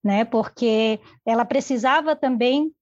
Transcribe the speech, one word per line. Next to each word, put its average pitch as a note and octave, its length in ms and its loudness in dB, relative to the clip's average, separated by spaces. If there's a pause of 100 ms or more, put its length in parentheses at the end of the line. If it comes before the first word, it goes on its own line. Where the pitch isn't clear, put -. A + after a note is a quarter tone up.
né, G#3 220 2
porque A3 720 0 (260)
ela A3+ 180 0
precisava C4+ 720 0
também C4+ 560 0 (100)